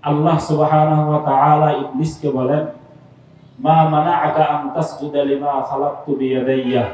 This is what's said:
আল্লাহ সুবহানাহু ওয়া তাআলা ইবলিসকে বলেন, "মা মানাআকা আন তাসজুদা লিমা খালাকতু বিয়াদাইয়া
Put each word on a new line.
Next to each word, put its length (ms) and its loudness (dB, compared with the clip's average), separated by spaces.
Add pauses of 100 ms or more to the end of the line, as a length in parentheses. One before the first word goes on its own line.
আল্লাহ 360 0
সুবহানাহু 720 2
ওয়া 100 0
তাআলা 500 2
ইবলিসকে 600 -4
বলেন, 360 -2 (920)
"মা 280 4
মানাআকা 560 2
আন 260 -2
তাসজুদা 540 -4
লিমা 360 -2
খালাকতু 560 -4
বিয়াদাইয়া 760 0